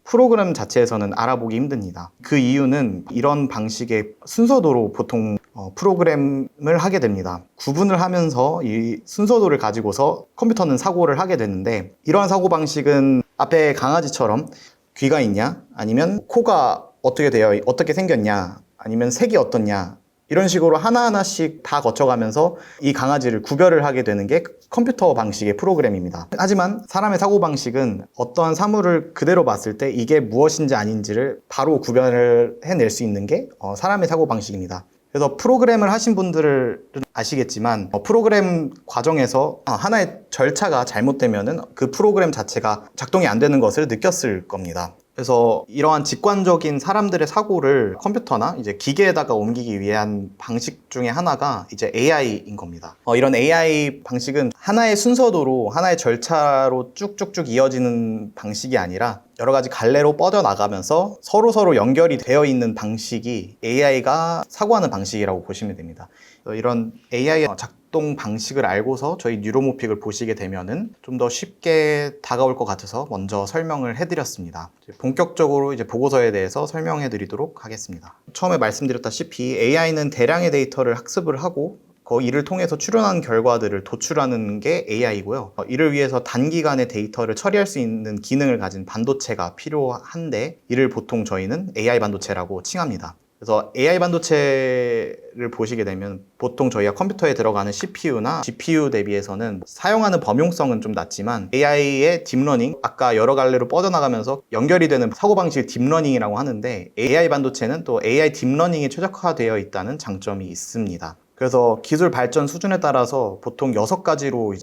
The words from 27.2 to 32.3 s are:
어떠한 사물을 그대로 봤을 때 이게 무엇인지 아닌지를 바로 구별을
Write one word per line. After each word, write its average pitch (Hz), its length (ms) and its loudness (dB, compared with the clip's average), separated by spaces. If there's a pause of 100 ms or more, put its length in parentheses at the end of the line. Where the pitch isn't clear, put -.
어떠한 160 380 0
사물을 180 640 0
그대로 175 280 4
봤을 107 340 -2
때 135 120 -2
이게 123 300 2
무엇인지 135 560 2
아닌지를 107 640 -2 (100)
바로 143 320 2
구별을 120 840 4